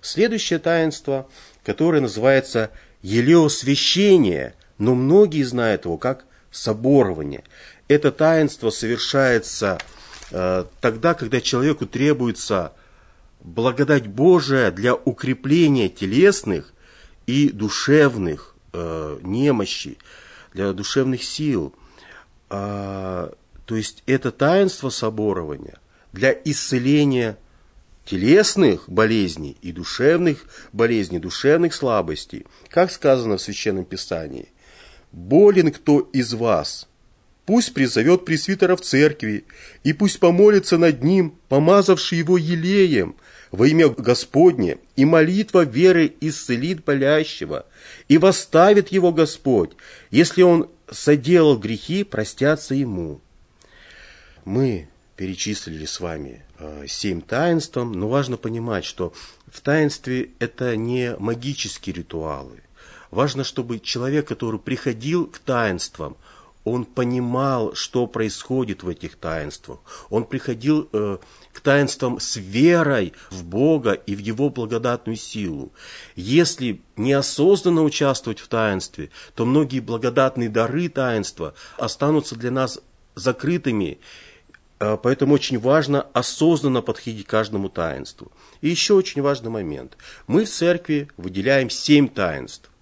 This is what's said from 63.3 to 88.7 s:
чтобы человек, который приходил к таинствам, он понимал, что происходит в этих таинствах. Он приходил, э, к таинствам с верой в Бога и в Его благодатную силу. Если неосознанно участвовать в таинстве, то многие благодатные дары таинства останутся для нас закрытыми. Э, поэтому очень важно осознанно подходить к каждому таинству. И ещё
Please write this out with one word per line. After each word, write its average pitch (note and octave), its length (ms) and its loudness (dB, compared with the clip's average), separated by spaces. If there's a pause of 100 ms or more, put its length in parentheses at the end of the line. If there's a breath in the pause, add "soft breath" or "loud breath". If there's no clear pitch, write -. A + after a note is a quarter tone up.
чтобы A#2+ 360 -8
человек, C#3 480 -4
который A2 320 -6
приходил C3 680 -4
к - 120 -20
таинствам, G2+ 760 -4 (480 soft breath)
он A2+ 220 -4
понимал, B2 880 -2
что B2 320 -4
происходит A2 720 -4
в F2+ 80 -8
этих E2+ 280 -12
таинствах. D2+ 640 -10 (300 loud breath)
Он A2 140 -2
приходил, C3 720 -4
э, G#2 240 -4 (360 soft breath)
к - 60 -20
таинствам C#3 600 0
с - 180 -8
верой B2 760 2 (160 loud breath)
в F#2 140 -14
Бога A#2 480 0
и G2+ 240 -4
в G2+ 40 -12
Его A2+ 300 -4
благодатную A#2 680 -6
силу. E2 540 -8 (440 loud breath)
Если B2 640 0 (140)
неосознанно D#3 880 2
участвовать C#3 560 -2
в - 80 -20
таинстве, G2 640 -4 (260 loud breath)
то A#2 100 -2
многие C3 360 0
благодатные A#2+ 680 -2
дары A#2+ 400 -2
таинства A2 640 -6 (240 loud breath)
останутся C#3+ 580 -2
для A#2+ 160 -6
нас C3 280 -4 (360)
закрытыми. B2 840 -4 (800 loud breath)
Э, G#2+ 200 -2
поэтому C3+ 320 0
очень C3+ 260 -2
важно C#3 440 0 (100)
осознанно C3+ 680 0
подходить A2 440 -10
к - 40 -20
каждому G#2+ 380 -2
таинству. D#2 640 -10 (300 soft breath)
И D3 80 -2
ещё F3 260 0